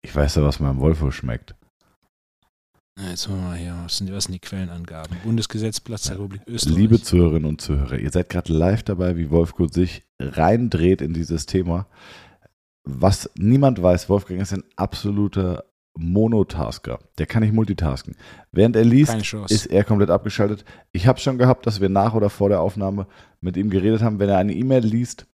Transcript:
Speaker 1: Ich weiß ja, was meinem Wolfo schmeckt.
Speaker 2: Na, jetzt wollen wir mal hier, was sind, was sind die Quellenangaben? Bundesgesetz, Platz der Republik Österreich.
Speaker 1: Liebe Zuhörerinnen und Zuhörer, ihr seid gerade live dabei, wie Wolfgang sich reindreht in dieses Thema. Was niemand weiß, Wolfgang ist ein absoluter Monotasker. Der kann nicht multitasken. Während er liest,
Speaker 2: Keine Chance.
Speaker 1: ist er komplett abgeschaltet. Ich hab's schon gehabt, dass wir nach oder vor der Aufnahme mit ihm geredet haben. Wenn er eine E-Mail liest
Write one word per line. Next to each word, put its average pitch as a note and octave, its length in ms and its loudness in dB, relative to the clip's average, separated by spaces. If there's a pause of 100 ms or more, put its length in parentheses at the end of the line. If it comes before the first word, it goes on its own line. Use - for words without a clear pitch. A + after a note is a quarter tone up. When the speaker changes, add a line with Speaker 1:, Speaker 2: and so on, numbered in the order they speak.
Speaker 1:
Ich - 100 -18
weiß C#2+ 220 2
ja, D#2 80 4
was C#2+ 160 0
meinem C#2 220 0
Wolfo D#2 300 2
schmeckt. - 440 -10 (1400)
Speaker 2:
Na, F#2 120 -8
jetzt F2 180 -8
wollen F#2+ 100 -6
wir F2+ 80 -6
mal F2 100 -8
hier, E2+ 280 -8
was - 120 -8
sind, F#2+ 140 -6
was G2 140 -6
sind F#2+ 80 -10
die F2+ 60 -10
Quellenangaben? E2+ 840 -10
Bundesgesetz, A2 560 -4
Platz A2+ 240 -10
der - 120 -6
Republik G2 320 -12
Österreich. A#2 280 -2
Speaker 1:
Liebe A2 260 6
Zuhörerinnen D#2+ 440 2
und D2+ 160 -4
Zuhörer, C#2 360 -2
ihr - 140 -4
seid F2+ 180 -2
gerade F2 220 -4
live F2+ 320 2
dabei, F2+ 320 -2
wie E2 140 -4
Wolfgang E2 440 0
sich F2+ 300 -2 (160)
reindreht F#2 840 2
in D#2 120 -4
dieses E2 320 -4
Thema. F2+ 420 -2 (1000)
Was C#2+ 520 0
niemand B2 440 4
weiß, F2+ 280 2
Wolfgang F#2+ 320 0
ist F#2+ 100 -6
ein F#2+ 120 -6 (120)
absoluter G2 880 -2 (360)
Monotasker. F2+ 1000 0 (180)
Der D#2+ 80 -2
kann A2+ 180 0
nicht G#2+ 100 2
multitasken. F#2 600 -2 (360)
Während A2+ 240 4
er A2+ 100 6
liest, C3 260 6
Speaker 2:
Keine A2 120 -2
Chance. G#2 300 -4
Speaker 1:
ist A2 120 0
er G2+ 180 2
komplett G2+ 280 2
abgeschaltet. G2+ 520 -2 (280)
Ich F#2 160 2
hab's - 160 2
schon B2+ 160 -2
gehabt, B2 260 4
dass G#2 160 -2
wir F#2+ 80 2
nach G2 240 2
oder G#2 160 2
vor G2 200 0
der F#2+ 120 2
Aufnahme G2 460 -4 (340)
mit F2 160 -6
ihm G#2 140 -2
geredet G#2 320 2
haben. G#2+ 160 0
Wenn G2+ 100 2
er G2 80 4
eine G2 160 0
E-Mail B2+ 320 2
liest A#2 400 -2 (140)